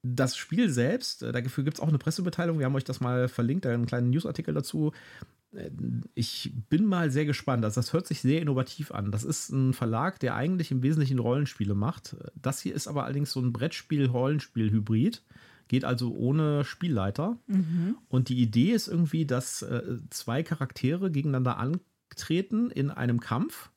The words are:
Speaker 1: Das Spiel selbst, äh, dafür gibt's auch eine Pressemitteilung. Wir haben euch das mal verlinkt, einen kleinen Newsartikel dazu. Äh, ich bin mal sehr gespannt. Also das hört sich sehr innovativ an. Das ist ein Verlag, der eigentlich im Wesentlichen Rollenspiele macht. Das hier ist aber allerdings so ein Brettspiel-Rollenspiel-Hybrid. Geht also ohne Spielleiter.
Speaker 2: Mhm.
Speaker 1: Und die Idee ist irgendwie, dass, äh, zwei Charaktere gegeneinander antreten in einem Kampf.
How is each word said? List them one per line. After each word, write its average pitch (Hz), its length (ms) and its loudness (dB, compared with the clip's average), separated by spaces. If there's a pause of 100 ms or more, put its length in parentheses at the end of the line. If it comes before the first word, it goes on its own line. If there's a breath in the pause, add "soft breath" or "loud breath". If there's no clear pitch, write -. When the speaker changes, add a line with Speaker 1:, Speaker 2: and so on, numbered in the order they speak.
Speaker 1:
Das 127 340 0
Spiel 208 320 2
selbst, 135 540 0
äh, 117 80 -4
dafür 123 320 -2
gibt's 147 160 -2
auch - 80 0
eine 156 100 4
Pressemitteilung. 170 640 0
Wir 135 80 2
haben 135 80 2
euch 131 80 0
das - 180 -6
mal 123 260 2
verlinkt, 123 380 0
einen 120 220 2
kleinen 123 240 2
Newsartikel 160 420 0
dazu. 151 400 0 (580 loud breath)
Äh, 202 200 -12 (420)
ich - 400 -6 (160)
bin 175 160 4
mal 175 260 2
sehr 151 140 2
gespannt. 127 400 0
Also 107 160 0
das - 100 -2
hört 165 160 0
sich - 140 -4
sehr 147 200 4
innovativ 139 500 -2
an. 101 200 -4
Das 107 120 -2
ist 147 260 -4
ein 131 240 2
Verlag, 123 460 -2
der 127 160 -2
eigentlich 165 360 -2
im 131 120 0
Wesentlichen 139 360 2
Rollenspiele 120 560 0
macht. 107 400 -2 (240)
Das - 220 -4
hier - 140 -4
ist - 120 -4
aber 147 180 -2
allerdings 139 260 -2
so 131 100 -2
ein 123 100 2
Brettspiel-Rollenspiel-Hybrid. 123 1700 2 (440 loud breath)
Geht 127 180 2
also 120 300 0
ohne 147 500 2
Spielleiter. 151 720 -2 (100)
Speaker 2:
Mhm. 180 480 2 (140)
Speaker 1:
Und 127 200 2
die 127 120 0
Idee 117 300 4
ist 233 160 0
irgendwie, 160 380 2
dass, 123 380 -2
äh, - 340 -4 (140)
zwei 123 320 -4
Charaktere 165 680 -2
gegeneinander 139 460 0
antreten 180 1120 -2
in 139 200 0
einem 120 280 0
Kampf. - 580 -4